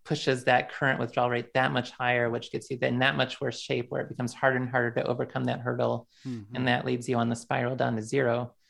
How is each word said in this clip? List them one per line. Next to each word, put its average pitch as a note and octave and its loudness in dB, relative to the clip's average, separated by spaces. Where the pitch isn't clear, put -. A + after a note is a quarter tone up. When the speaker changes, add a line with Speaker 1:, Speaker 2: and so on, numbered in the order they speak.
Speaker 1:
pushes C3+ 0
that B2+ 4
current - 0
withdrawal B2 0
rate A#2+ -2
that C3 4
much B2 -2
higher, B2 2
which A#2 -4
gets C3+ -8
you C3 -6
then B2 0
that C#3 2
much C3 -2
worse B2+ -4
shape B2 -4
where C#3 -4
it C3 -8
becomes A#2+ -4
harder C3 4
and B2+ -2
harder A#2+ 2
to - 0
overcome B2+ -2
that B2+ -2
hurdle. A#2+ -2
Speaker 2:
Mm-hmm. A2+ -10
Speaker 1:
And C3 0
that B2 2
leads B2 -2
you B2 2
on A#2 2
the A#2 2
spiral B2+ -2
down B2 0
to A2 -2
zero. A#2+ 0